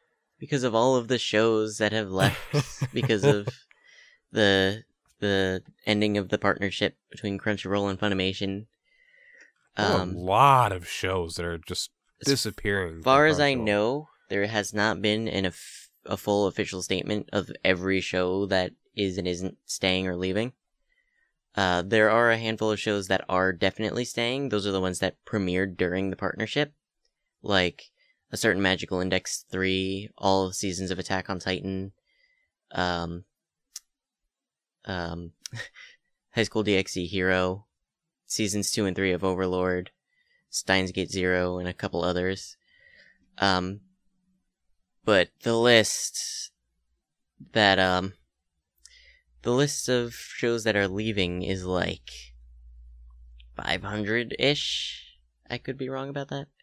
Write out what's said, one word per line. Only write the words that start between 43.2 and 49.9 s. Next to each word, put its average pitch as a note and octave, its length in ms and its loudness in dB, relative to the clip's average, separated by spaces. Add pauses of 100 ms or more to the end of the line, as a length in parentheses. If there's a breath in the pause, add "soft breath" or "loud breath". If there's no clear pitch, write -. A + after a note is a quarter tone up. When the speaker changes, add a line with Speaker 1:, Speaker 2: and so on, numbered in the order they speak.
Speaker 1:
Um, F#2+ 420 2 (1200)
but F#2+ 260 4 (120)
the A#2 140 2
list - 960 2 (1000)
that, G2 280 6
um, F#2 320 2 (1300 soft breath)
the A#2+ 100 -2
list C#3+ 360 0
of A#2+ 260 0